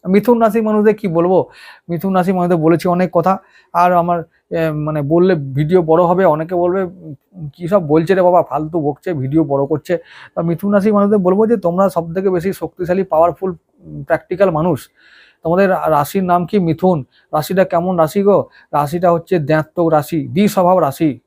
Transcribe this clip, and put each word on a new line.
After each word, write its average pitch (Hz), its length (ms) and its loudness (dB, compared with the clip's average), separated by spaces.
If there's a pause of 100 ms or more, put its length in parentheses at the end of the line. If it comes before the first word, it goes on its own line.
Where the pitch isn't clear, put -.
মিথুন 208 340 2
রাশি 226 200 2
মানুষদের 214 340 2
কি 208 120 -8
বলবো, 170 380 2 (440)
মিথুন 190 260 -4
রাশি 185 180 0
মানুষদের 180 240 0
বলেছি 165 300 2
অনেক 180 260 0
কথা, 185 240 2 (360)
আর 175 200 4
আমার, 170 300 0 (260)
এ, 165 220 -2
মানে 151 300 -4
বললে 175 340 2
ভিডিও 151 460 0
বড় 160 220 2
হবে, 180 220 2
অনেকে 160 300 0
বলবে, 180 280 0
"উম, 175 680 -14
কী 170 140 -12
সব 175 200 0
বলছে 160 280 2
রে 190 60 2
বাবা, 180 220 4
ফালতু 156 380 -4
বকছে, 147 320 -4
ভিডিও 143 300 0
বড় 139 220 0
করছে।" 156 320 -4 (380)
তা 180 60 -4
মিথুন 170 320 -2
রাশি 208 180 2
মানুষদের 202 280 2
বলবো 190 280 2
যে 233 100 2
তোমরা 180 320 0
সব 170 240 -6
থেকে 190 160 -2
বেশি 185 240 -2
শক্তিশালী, 180 500 -4
পাওয়ারফুল, 175 520 0 (240)
উম, 151 240 -16
প্র্যাকটিক্যাল 175 480 -2
মানুষ। 160 380 -2 (540)
তোমাদের 185 260 2
রা-, 160 200 0
রাশির 151 340 0
নাম 180 220 0
কি? 208 140 -2
মিথুন। 170 440 0 (300)
রাশিটা 180 300 0
কেমন 175 340 -2
রাশি 165 260 0
গো? 196 220 2 (280)
রাশিটা 165 380 0
হচ্ছে 170 280 -2
দ্ব্যর্থক 156 480 -2
রাশি, 151 400 -2
দ্বিস্বভাব 185 500 2
রাশি 143 500 -2